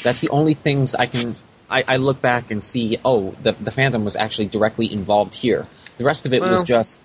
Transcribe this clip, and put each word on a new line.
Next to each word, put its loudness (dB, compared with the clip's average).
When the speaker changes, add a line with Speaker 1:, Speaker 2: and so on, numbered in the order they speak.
Speaker 1:
That's 0
the -2
only 2
things 0
I 0
can, -4
I, 0
I 2
look 0
back 0
and -4
see, -2
"Oh, 2
the, 2
the -6
fandom 0
was -4
actually -2
directly 0
involved 0
here." 0
The -6
rest 0
of 2
it 4
was 0
Speaker 2:
Well 4
Speaker 1:
just, 0